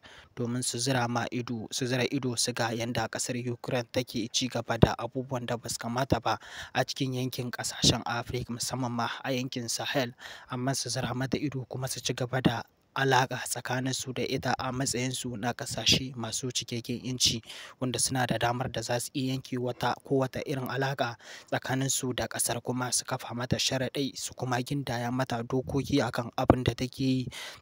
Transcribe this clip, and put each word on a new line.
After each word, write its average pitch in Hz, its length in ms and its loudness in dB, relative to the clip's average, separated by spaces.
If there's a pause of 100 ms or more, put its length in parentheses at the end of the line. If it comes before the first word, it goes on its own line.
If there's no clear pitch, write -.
(360)
domin 123 280 -2
su 120 160 -2
zira 123 280 2
ma 117 240 0
ido, 120 400 -4
su - 140 -2
zira 123 260 2
ido 127 240 0
su 120 180 0
ga 120 200 0
yanda 117 340 -2
ƙasar - 300 -4 (160)
Ukraine 123 380 -2
take 123 420 -2
ci 127 140 2
gaba 117 320 -2
da - 180 10
abubuwan 123 480 -4
da 117 120 0
basu 113 200 -8
kamata 120 420 2
ba 113 200 0 (340)
a 127 100 2
cikin 131 300 -2
yankin 127 380 -4
ƙasashen 123 520 2
Afirka, 120 460 -4
musamman 123 400 -2
ma 117 200 0 (140)
a 127 80 -2
yankin 127 380 -2
Sahel, 123 420 0 (380)
amma 127 240 0
su - 160 -2
zira 117 240 -2
mata 123 240 0
ido 131 320 -2
kuma 131 180 -4
su - 140 -6
ci - 140 0
gaba 127 260 0
da 120 220 2 (320)
alaƙa 135 500 4
tsakanin 127 500 -2
su - 160 -6
da 123 120 -2
ita 127 360 0
a 127 140 -2
matsayin 131 400 0
su 123 240 -6
na 120 160 0
ƙasashe - 600 2
masu 117 360 -4
cikakken 120 540 -4
'yanci, 127 340 2 (400)
wanda 123 200 0
suna 127 280 2
da 117 100 0
damar 120 300 2
da 117 140 -2
za 120 180 0
su - 140 -6
iya 131 240 0
yanke 131 200 -6
wata, 123 360 0 (100)
ko 139 120 2 (100)
wata 127 200 -4
irin 131 220 -2
alaƙa 131 480 0 (320)
tsakanin 131 420 0
su - 240 0
da 117 140 0
ƙasar, 120 340 -2
kuma 127 300 -2
su - 140 0
kafa - 300 -6
mata 120 200 0
sharaɗai, 131 640 0
su - 160 -6
kuma 127 280 0
gindaya 123 520 -2
mata 127 300 0
dokoki 131 580 2
akan 120 340 0
abin 127 280 8
da 120 100 4
take 127 260 -4
yi, 131 280 2 (340)